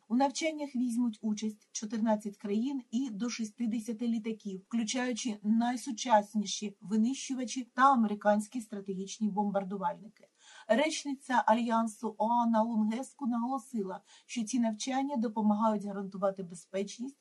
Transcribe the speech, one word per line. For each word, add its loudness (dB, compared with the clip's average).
У 0
навчаннях 0
візьмуть 0
участь -4
чотирнадцять -2
країн -2
і 0
до -4
шістдесяти -4
літаків, -4
включаючи -2
найсучасніші 2
винищувачі -2
та 6
американські 2
стратегічні -4
бомбардувальники. -4
Речниця 2
Альянсу 2
Оана 4
Лунгеску 0
наголосила, -4
що -4
ці -2
навчання -2
допомагають 2
гарантувати -4
безпечність, -8